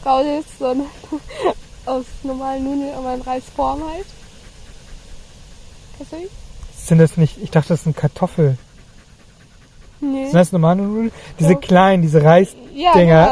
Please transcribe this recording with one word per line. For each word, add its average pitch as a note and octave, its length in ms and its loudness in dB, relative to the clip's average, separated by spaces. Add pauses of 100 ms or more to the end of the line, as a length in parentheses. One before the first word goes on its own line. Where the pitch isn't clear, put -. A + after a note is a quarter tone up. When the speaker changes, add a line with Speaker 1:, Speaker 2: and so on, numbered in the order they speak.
Speaker 1:
Reis, D4 420 -2 (140)
sondern C4+ 280 -4 (480)
<laughs> - 500 -8
aus B3+ 200 -6 (180)
normalen C4+ 400 -8
Nudeln, C#4 320 -6
aber B3+ 180 -8
in B3+ 80 -8
Reisform B3+ 680 -6
halt. A3+ 180 -10 (1900)
Kennst C#4+ 160 -18
du D#4 40 -14
die? F4+ 120 -14 (460)
Speaker 2:
Sind - 240 -2
das D#3+ 180 0
nicht, D#3+ 240 -2
ich G3+ 100 -12
dachte, D3+ 180 -2
das E3 140 -4
sind D#3 120 -4
Kartoffel. D3 600 -2 (1400)
Speaker 1:
Nee. C4+ 260 -4
Speaker 2:
Sind C#4 100 -6
das F3 160 4
normale F3 300 0
Nudeln? G#3+ 300 -4 (280)
Diese E3 140 4
Speaker 1:
Ja. F3+ 60 2
Speaker 2:
kleinen, F#3 420 4
diese D#3 220 4
Reisdinger, F3 500 4
Speaker 1:
Ja, E4 200 2
genau. E3+ 380 6